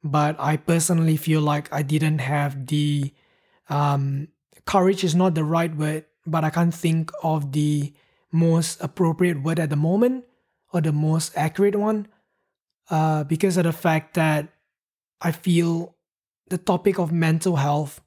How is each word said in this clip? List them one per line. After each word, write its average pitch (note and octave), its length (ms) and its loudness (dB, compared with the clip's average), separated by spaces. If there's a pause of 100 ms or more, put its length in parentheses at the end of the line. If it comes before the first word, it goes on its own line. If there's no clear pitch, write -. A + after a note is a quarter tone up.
but D3+ 360 0
I D3+ 180 0
personally E3 600 2
feel D#3 240 0
like D3 320 -2
I D3 80 -4
didn't D3+ 380 0
have C#3 480 -4
the, D3 460 -2 (560)
um, C#3+ 600 -2 (360)
courage F#3+ 380 2
is E3 120 0
not F3+ 200 2
the D#3 80 0
right E3 320 -2
word, D#3 300 -4 (200)
but D#3+ 180 -2
I D#3 60 0
can't E3+ 240 2
think E3 380 -2 (100)
of D#3 300 -2
the D3 420 0 (380)
most E3 500 2
appropriate E3+ 640 0
word E3 160 -2
at D#3 100 -2
the D3 60 -2
moment A3 500 0 (460)
or F3 100 0
the D3+ 120 0
most D#3 440 -2
accurate F#3+ 380 0
one, G#3 320 -2 (840)
uh, D#3 360 0
because E3+ 320 0
of E3+ 80 2
the E3 80 0
fact D#3+ 420 -2
that D#3 340 0 (720)
I E3+ 100 -2
feel E3+ 640 0 (540)
the F#3 80 -4
topic F#3+ 420 0
of E3 120 -2
mental E3 460 2
health C#3+ 500 -2